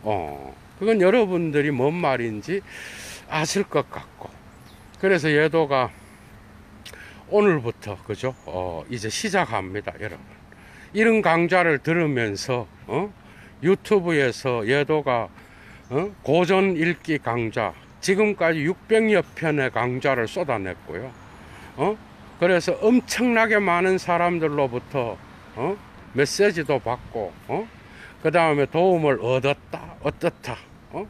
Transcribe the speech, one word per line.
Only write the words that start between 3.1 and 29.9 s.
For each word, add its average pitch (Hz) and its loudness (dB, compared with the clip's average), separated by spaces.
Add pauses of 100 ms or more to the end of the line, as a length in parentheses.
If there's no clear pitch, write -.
아실 156 -2
것 - -2
같고. - -16 (680)
그래서 175 2
예도가 147 2 (1400)
오늘부터, 139 0
그죠? 127 -6 (120)
어, 87 -6
이제 110 -8
시작합니다, 104 -4
여러분. 101 -12 (680)
이런 220 4
강좌를 170 2
들으면서, 123 -2 (200)
어? 165 -4 (500)
유튜브에서 143 0
예도가, 139 0 (600)
어? 180 -4
고전 180 2
읽기 160 -2
강좌, 113 -2 (260)
지금까지 185 0
육백 214 2
여 180 4 (120)
편의 147 0
강좌를 123 0
쏟아냈고요. 107 -6 (680)
어? 202 0 (420)
그래서 175 2
엄청나게 226 2
많은 185 2
사람들로부터, 147 -2 (400)
어? 160 -4 (360)
메시지도 151 0
받고, 113 -6 (160)
어? 190 -4 (540)
그다음에 156 2
도움을 160 2
얻었다, 131 -2